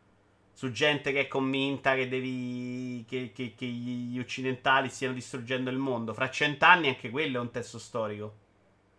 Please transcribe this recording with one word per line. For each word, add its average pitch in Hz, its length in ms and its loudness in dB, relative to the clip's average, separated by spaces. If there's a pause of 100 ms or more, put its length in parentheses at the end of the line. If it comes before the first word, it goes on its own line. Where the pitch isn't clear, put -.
(520)
Su 131 200 -6
gente 143 420 2
che 139 80 2
è 135 60 0
convinta 135 680 2
che 131 160 0
devi, 123 1000 -4
che, 127 240 -6
che, 120 240 -8
che 127 120 -8
gli 120 520 -4
occidentali 131 720 2
stiano 127 240 -4
distruggendo 127 560 -4
il 127 80 -2
mondo. 117 360 -2
Fra 127 180 -2
cent'anni 180 560 6
anche 123 240 -2
quello 139 260 -2
è 120 40 0
un 120 100 -6
testo 117 260 -8
storico. 107 580 -6 (640)